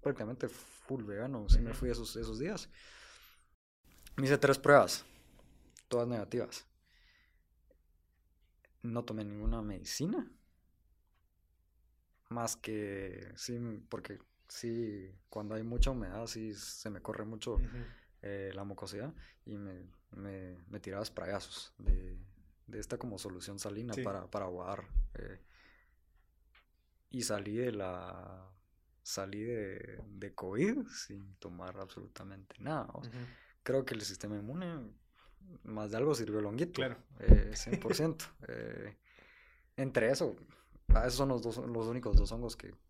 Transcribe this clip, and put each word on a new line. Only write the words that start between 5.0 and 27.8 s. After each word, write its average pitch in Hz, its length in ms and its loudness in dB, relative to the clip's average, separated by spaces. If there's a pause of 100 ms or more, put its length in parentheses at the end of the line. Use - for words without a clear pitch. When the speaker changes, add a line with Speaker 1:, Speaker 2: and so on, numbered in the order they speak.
Speaker 1:
todas 120 180 2
negativas. 113 600 -4 (2250)
No 117 220 -2
tomé 110 200 -4
ninguna 107 380 0
medicina, 107 680 -2 (2000)
más 117 260 -2
que, 98 800 -6
sí, 120 220 -6 (300)
porque 104 300 -8 (300)
sí, 110 640 -6 (180)
cuando 104 260 -6
hay 110 80 -4
mucha 120 280 2
humedad, 110 360 -4
sí 110 280 -6
se - 360 -10
me 95 120 -8
corre 107 220 -6
mucho, 110 300 -4
Speaker 2:
Ujú. - 100 6 (580)
Speaker 1:
eh, 98 320 -6
la 98 100 -6
mucosidad 101 480 -8 (320)
y 104 140 -10
me, 92 280 -10 (260)
me, 95 440 -10 (120)
me 101 120 -8
tiraba 98 240 -4
sprayazos - 760 -6
de, 92 400 2 (480)
de 107 120 -8
esta 120 200 -4
como 110 200 -6
solución 95 400 -8
salina 110 360 -6
Speaker 2:
Sí. 131 80 -2
Speaker 1:
para, 98 280 -4
para 101 160 -2
aguar, 90 380 -6 (300)
eh, - 260 -10 (1700)
y 123 120 -4
salí 104 340 -2
de 123 160 2
la, 92 760 -6 (540)